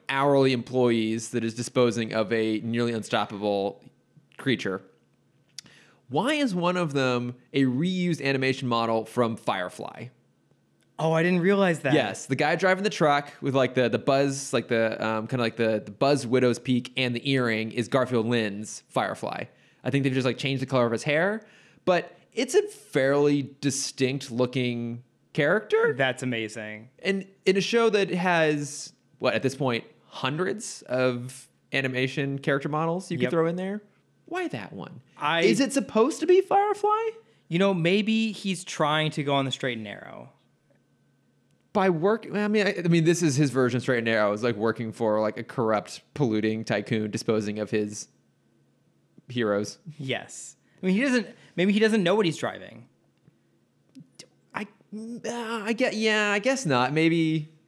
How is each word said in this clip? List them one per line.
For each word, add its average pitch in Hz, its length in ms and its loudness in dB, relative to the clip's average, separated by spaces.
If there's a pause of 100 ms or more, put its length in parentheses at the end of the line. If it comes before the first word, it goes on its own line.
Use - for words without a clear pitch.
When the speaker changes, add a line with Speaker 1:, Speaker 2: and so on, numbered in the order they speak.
Speaker 1:
hourly 139 440 4
employees 117 760 0
that 117 140 -2
is 113 100 -4
disposing 117 580 0
of 107 200 0
a 110 280 0
nearly 117 320 -2
unstoppable 104 920 -2 (540)
creature, 101 460 -4 (1300)
why 196 260 0
is 277 200 0
one 175 220 0
of 170 160 -2
them 123 420 0 (180)
a 139 120 4
reused 165 600 0
animation 135 440 0
model 113 360 2
from 113 320 0
Firefly? 95 680 -6 (920)
Speaker 2:
Oh, 160 140 0
I 160 100 2
didn't 180 180 2
realize 185 400 2
that. 139 140 0
Speaker 1:
Yes, 110 320 0
the 135 100 -2
guy 156 200 0
driving 185 280 2
the 214 60 0
truck 143 500 2
with, 135 140 -2
like, 131 200 4
the, 127 140 4
the 117 100 0
Buzz, 139 540 0
like, 120 160 0
the, 113 360 0
um, 110 220 -2
kinda 123 160 -2
like 113 140 -2
the, 110 280 2
the 107 80 -14
Buzz 135 340 2
Widow's 123 320 4
Peak 123 380 -2
and 127 200 -2
the 139 140 -4
earring 113 420 0
is 117 160 -4
Garfield 123 380 0
Lynn's 107 640 -4
Firefly. - 560 -4 (380)
I 131 80 -4
think 135 140 0
they've 135 80 2
just, 131 140 0
like, 120 100 0
changed 135 260 -2
the 135 40 -6
color 131 180 2
of 117 80 0
his 113 120 -4
hair, 185 420 0 (400)
but - 280 0 (200)
it's 247 200 -2
a 415 80 6
fairly 143 880 2 (120)
distinct 131 680 -2
looking 120 720 -2 (300)
character. 214 640 2
Speaker 2:
That's 131 260 0
amazing. 110 760 -6
Speaker 1:
And 196 280 -2 (200)
in 190 100 4
a 190 60 2
show 233 260 2
that 196 220 2
has 160 840 0 (280)
what, 117 140 2
at 113 80 0
this 131 120 0
point, 123 300 -2 (240)
hundreds 170 760 -6
of 127 680 -2 (240)
animation 135 680 -2
character 143 280 0
models 165 440 -4
you 165 40 -4
could 123 80 -2
Speaker 2:
Yep. 123 60 0
Speaker 1:
throw 165 160 2
in 170 80 -2
there? 190 260 -6 (460)
Why 349 220 -6
that 107 240 -10
one? 98 280 -14 (160)
Speaker 2:
I 165 260 0
Speaker 1:
Is 208 180 4
it 269 120 0
supposed 240 480 0
to 330 60 -4
be 359 140 6
Firefly? 415 680 2 (380)
Speaker 2:
You 165 120 -2
know, 196 120 4
maybe 208 600 0
he's 185 320 -6
trying 156 480 0
to 151 100 -4
go 139 120 0
on 135 100 0
the 131 80 -4
straight 127 240 -4
and 110 80 -10
narrow. 104 460 -14 (1400)
Speaker 1:
By 190 180 4
work, 180 440 0
I 208 140 0
mean, 208 180 2
I, 208 80 0 (100)
I 175 40 0
mean, 170 160 6
this 165 180 4
is 143 140 2
his 143 140 4
version 123 260 2
of 120 60 0
straight 123 160 0
and 113 60 -2
narrow. 107 280 2
It's 104 100 -4
like 120 140 0
working 110 360 -2
for, 107 280 2
like, 107 180 0
a 117 60 -8
corrupt, 110 580 -2 (120)
polluting 110 500 0
tycoon, 107 480 -2
disposing 107 480 -2
of 104 100 -6
his 104 380 -4 (1200)
heroes. 107 500 -2 (180)
Speaker 2:
Yes. - 600 -10 (260)
I 185 40 -2
mean, 190 100 2
he 233 60 0
doesn't, 247 260 0 (280)
maybe 185 160 2
he 202 60 4
doesn't 214 240 4
know 175 140 4
what 214 100 4
he's 156 100 0
driving. 101 520 -10 (1700)
Speaker 1:
I, - 80 -6 (300)
uh, 226 720 -8
I 226 80 0
get, 233 220 0
yeah, 214 380 2
I 202 80 2
guess 262 260 0
not. 127 260 2
Maybe. 160 600 2 (140)